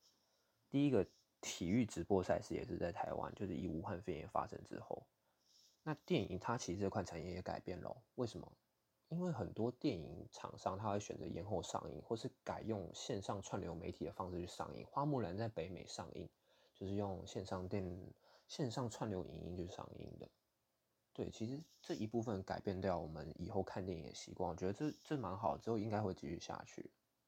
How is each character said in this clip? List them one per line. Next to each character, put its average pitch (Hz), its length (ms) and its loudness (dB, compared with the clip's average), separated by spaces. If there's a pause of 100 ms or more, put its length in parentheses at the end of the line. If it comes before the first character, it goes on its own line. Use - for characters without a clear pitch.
(680)
第 143 180 6
一 - 20 6
个 104 160 8 (360)
体 - 280 0
育 117 160 8
直 90 180 -2
播 92 200 8
赛 87 180 6
事 - 140 -4
也 - 100 -2
是 87 120 -2
在 87 140 2
台 - 220 -2
湾， - 220 0
就 107 100 -2
是 92 100 0
以 - 120 0
武 82 160 0
汉 95 180 -2
肺 90 140 -2
炎 - 140 -6
发 - 180 2
生 - 160 -8
之 - 160 -8
后。 - 260 -6 (800)
那 156 100 -2
电 143 380 2
影 90 80 -2
它 113 180 2
其 - 160 -2
实 95 60 0
这 98 100 4
块 98 140 2
产 85 200 -4
业 87 100 -2
也 87 80 -2
改 - 180 -2
变 90 220 -4
咯， - 200 -8 (140)
为 127 100 2
什 101 140 -4
么？ - 120 -10 (580)
因 165 100 -2
为 180 120 2
很 107 220 0
多 113 180 2
电 123 240 2
影 - 360 -6
厂 - 260 -10
商 - 200 0
它 107 140 0
会 101 80 4
选 - 180 -4
择 - 80 -6
延 - 200 -2
后 101 160 2
上 - 300 -2
映， 73 100 -6
或 - 140 0
是 117 140 -4 (140)
改 87 180 0
用 95 320 0
线 - 280 -2
上 101 200 0
串 - 200 -2
流 87 140 -2
媒 85 160 -2
体 - 120 -4
的 78 80 -2
方 95 200 -2
式 - 80 0
去 90 80 -2
上 - 280 -4
映。 - 120 -8
《花 143 180 0
木 143 160 4
兰》 90 160 0
在 113 100 2
北 85 220 -2
美 85 160 -6
上 - 300 -8
映， 87 120 -6 (460)
就 98 140 -6
是 98 80 0
用 95 320 0
线 95 180 -4
上 92 240 -2
电-， 92 440 -2 (340)
线 139 240 0
上 120 180 0
串 113 200 -2
流 92 140 2
影 80 220 -8
音 85 100 -4
去 87 120 -2
上 - 200 -8 (120)
映 - 200 -8
的。 - 80 -10 (880)
对， 98 180 -2
其 - 160 -2
实 135 160 -4 (180)
这 175 140 -2
一 110 100 0
部 113 160 2
分 107 220 0
改 87 160 -2
变 95 200 0
掉 95 200 4
我 78 80 -2
们 78 320 -6
以 85 100 -2
后 95 140 2
看 95 200 -2
电 92 140 0
影 78 80 -6
的 - 80 -10
习 - 200 -10
惯， - 180 0
我 82 40 -2
觉 90 120 0
得 98 60 2
这， 147 180 0 (140)
这 156 120 0
蛮 95 180 0
好， 98 220 4
之 - 120 -4
后 113 100 4
应 107 100 0
该 107 120 4
会 95 120 2
继 - 140 -6
续 - 100 -2
下 - 280 -6
去。 - 260 -10 (360)